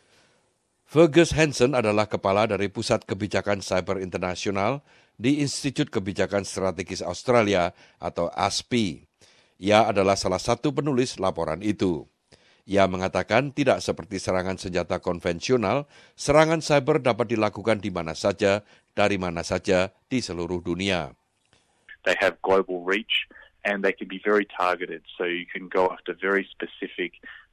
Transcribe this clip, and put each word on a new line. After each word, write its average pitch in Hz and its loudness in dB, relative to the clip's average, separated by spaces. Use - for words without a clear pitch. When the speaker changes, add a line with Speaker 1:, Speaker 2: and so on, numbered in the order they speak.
Speaker 1:
Fergus 160 6
Hanson 139 2
adalah 107 2
kepala 101 2
dari 98 -2
Pusat 113 -2
Kebijakan 101 -4
Cyber 92 -2
Internasional 98 -4
di 139 0
Institut 139 -4
Kebijakan 98 -2
Strategis 92 -4
Australia 92 2
atau 85 -4
aspi. 98 -2
Ia 107 6
adalah 98 4
salah 92 -2
satu 123 0
penulis 135 -2
laporan 82 -2
itu. 92 0
Ia 95 4
mengatakan 95 0
tidak 123 0
seperti 95 -6
serangan 92 -2
senjata 90 -4
konvensional, 95 -2
serangan 156 2
cyber 147 2
dapat 117 0
dilakukan 107 0
di 98 -6
mana 82 -6
saja, 101 2
dari 101 2
mana 85 -4
saja 92 0
di 127 -2
seluruh 87 -6
dunia. 87 -2
Speaker 2:
They 90 2
have 90 0
global 92 2
reach 95 -2
and 101 -2
they 95 2
can 98 -12
be 95 -10
very 104 2
targeted. 87 -2
So 87 -2
you 87 -4
can 90 -12
go 92 2
after - -10
very 98 0
specific, - -8